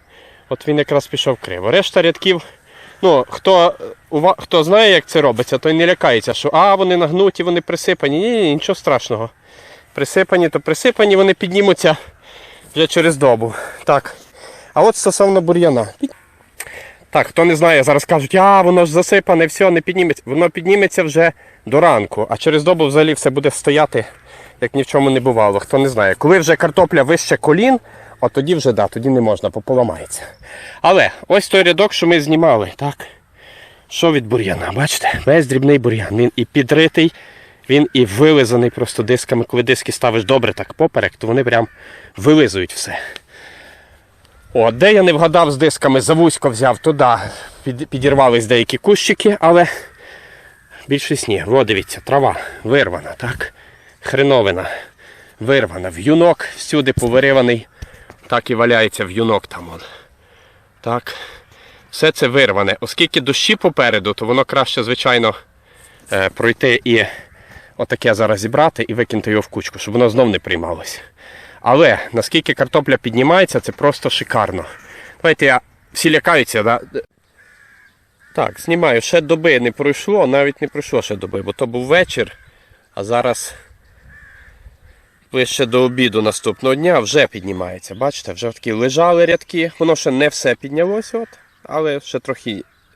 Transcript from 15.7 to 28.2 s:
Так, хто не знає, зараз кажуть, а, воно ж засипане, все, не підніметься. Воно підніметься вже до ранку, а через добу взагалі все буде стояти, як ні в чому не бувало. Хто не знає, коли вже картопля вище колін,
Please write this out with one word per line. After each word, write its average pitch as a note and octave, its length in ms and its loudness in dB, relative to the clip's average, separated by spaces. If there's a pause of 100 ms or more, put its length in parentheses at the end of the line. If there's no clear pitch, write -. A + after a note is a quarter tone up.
Так, D3 160 0
хто - 180 0
не E3+ 120 4
знає, D#3 260 4
зараз C#3+ 220 2
кажуть, D3 300 -2
а, G3 280 6
воно F3 240 4
ж D3 60 -4
засипане, F3 540 2
все, F#3+ 240 0
не E3+ 100 2
підніметься. F3 460 -2
Воно D#3+ 240 0
підніметься F#3+ 520 0
вже D#3+ 300 2 (340)
до C3+ 140 2
ранку, A2 500 2
а A2+ 60 -4
через D3+ 280 0
добу E3 220 2
взагалі D#3 260 2
все C#3 180 -2
буде C#3 200 -2
стояти, C#3+ 540 0 (560)
як A#2+ 140 -6
ні C#3 80 -2
в B2 40 -4
чому C#3 240 2
не C3 100 2
бувало. A2 380 2
Хто - 200 -2
не C#3 100 0
знає, G#2 300 0
коли F3 200 4
вже D#3 180 2
картопля E3+ 460 2
вище D#3 340 0
колін, A#3 440 2 (400)